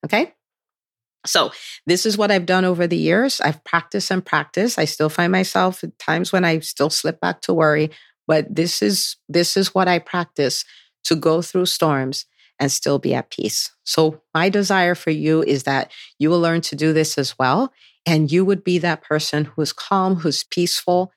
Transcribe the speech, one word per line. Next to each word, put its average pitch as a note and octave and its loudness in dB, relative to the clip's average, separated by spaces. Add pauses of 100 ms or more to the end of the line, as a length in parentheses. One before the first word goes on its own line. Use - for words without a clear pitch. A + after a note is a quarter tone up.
Okay? A3 -2 (920)
So - 0 (340)
this F3 2
is G#3 0
what G#3 2
I've F#3 2
done F#3 2
over F3 2
the E3+ 0
years. F3+ 0
I've - -2
practiced - -4
and F#3 -2
practiced. F3 -2
I D#3+ 0
still D#3 -2
find F3 0
myself F#3 0
at - -14
times E3+ -2
when F3+ 2
I D#3+ 0
still - -2
slip D#3+ -4
back F3+ -4
to F#3 -2
worry, D#3 2 (360)
but D#3 0
this E3+ 0
is, F3+ 0 (120)
this E3+ 0
is F#3+ 0
what F#3+ 2
I F3+ 2
practice D#3+ -4 (400)
to - 2
go D#3+ 2
through F3+ -2
storms C3+ 0 (340)
and C#3 0
still C#3+ -2
be C3+ -2
at B2+ -4
peace. - -6 (140)
So D#3 0 (100)
my E3+ 2
desire F#3+ 2
for - -4
you D#3 2
is C3+ 0
that C3+ -2 (260)
you D3+ 2
will F3 4
learn E3 2
to - -8
do D#3 0
this D#3 0
as C3+ -4
well. D3+ 2 (360)
And D#3 2
you F3+ 4
would F#3+ 0
be F3+ 0
that D#3+ -2
person D3+ -2
who - -8
is D3+ -2
calm, F#3+ 0
who's F3 -2
peaceful F3+ 0